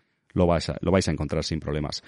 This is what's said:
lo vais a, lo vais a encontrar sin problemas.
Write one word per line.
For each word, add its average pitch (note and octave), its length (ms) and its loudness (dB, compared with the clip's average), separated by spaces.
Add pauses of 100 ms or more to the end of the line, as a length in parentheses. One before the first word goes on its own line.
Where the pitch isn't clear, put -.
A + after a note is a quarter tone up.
(320)
lo F2+ 140 4
vais E2 240 2
a, - 100 -6
lo F2 120 0
vais F#2 160 4
a - 20 2
encontrar D#2 340 -2
sin D#2+ 160 -4
problemas. D2 480 -6